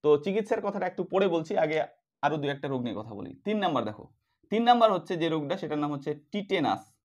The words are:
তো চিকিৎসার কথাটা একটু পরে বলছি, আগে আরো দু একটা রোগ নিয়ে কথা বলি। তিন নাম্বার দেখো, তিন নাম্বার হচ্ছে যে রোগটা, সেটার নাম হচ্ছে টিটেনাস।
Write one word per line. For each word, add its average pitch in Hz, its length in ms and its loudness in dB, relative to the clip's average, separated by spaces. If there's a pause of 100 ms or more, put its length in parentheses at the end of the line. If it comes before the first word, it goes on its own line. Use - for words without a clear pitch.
তো 147 220 6
চিকিৎসার 208 360 0
কথাটা 196 260 -4
একটু 180 180 -6
পরে 175 240 2
বলছি, 165 280 -2
আগে 156 260 2 (400)
আরো 147 140 2
দু 139 120 -2
একটা 139 200 -4
রোগ 127 140 -2
নিয়ে 107 180 -4
কথা 113 140 -12
বলি। - 300 -12
তিন 214 140 -2
নাম্বার 156 260 0
দেখো, - 280 -10 (380)
তিন 220 120 2
নাম্বার 233 300 6
হচ্ছে 175 240 -2
যে 160 120 0
রোগটা, 151 280 -2
সেটার 151 220 -4
নাম 147 140 -2
হচ্ছে 143 220 -6 (180)
টিটেনাস। 190 600 -2 (100)